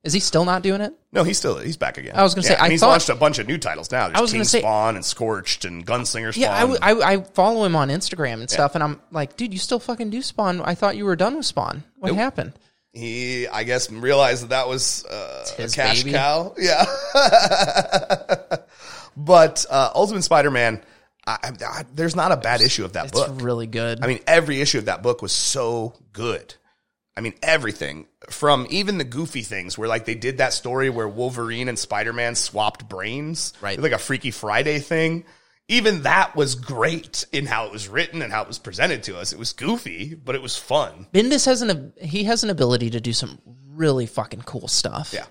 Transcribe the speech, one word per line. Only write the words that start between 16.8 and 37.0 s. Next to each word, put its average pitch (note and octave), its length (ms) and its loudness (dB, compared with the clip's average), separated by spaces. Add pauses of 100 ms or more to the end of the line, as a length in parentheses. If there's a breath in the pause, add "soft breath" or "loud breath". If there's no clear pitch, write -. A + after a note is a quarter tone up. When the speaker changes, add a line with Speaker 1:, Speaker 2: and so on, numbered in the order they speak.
Speaker 2:
<laughs> G3 1400 4 (600 loud breath)
But, D#3+ 520 8
uh, C3+ 280 2
Ultimate G3 260 2
Spider-Man, B2 580 4 (460 soft breath)
I, G#2+ 160 -4
I, C3+ 100 -8 (140)
I, A#2 260 -8
there's D#3+ 220 -2
not F3 160 2
a D#3+ 60 6
bad A#2+ 240 0
issue G#2+ 240 2
of F#2 80 -8
that E2 140 -6
Speaker 1:
It's C3+ 120 -12
Speaker 2:
book. C3+ 240 0
Speaker 1:
really A#2+ 240 -2
good. A#2 360 -4
Speaker 2:
I C3+ 40 0
mean, B2+ 220 0
every D3+ 320 4
issue C#3 180 2
of G#2 60 -4
that F#2 180 -2
book A#2+ 200 0
was G2 100 -6
so A#2 640 -2 (180)
good. A2 420 -6 (640)
I G2+ 40 -10
mean, A2+ 220 -8
everything G#2+ 640 -2 (240)
from C#3+ 400 2
even G3 280 -2
the D3 60 -4
goofy B2+ 380 -6
things F#2 340 -8
where, A2 120 -4
like, A2+ 160 -2
they A#2 100 -4
did B2 240 -6
that C3 140 0
story C3 360 -2
where A2+ 200 -2
Wolverine A#2+ 600 -4
and A#2+ 80 -6
Spider-Man A#2 600 -4
swapped G#2+ 520 -2
brains, B2 720 -8
Speaker 1:
Right. G2 200 -6
Speaker 2:
like D3 100 0
a A2+ 80 0
Freaky C3+ 320 -4
Friday B2 480 -2
thing. D#3+ 460 -2 (420 soft breath)
Even G#3 380 2
that F3+ 320 4
was C#3 180 2
great C3 800 -4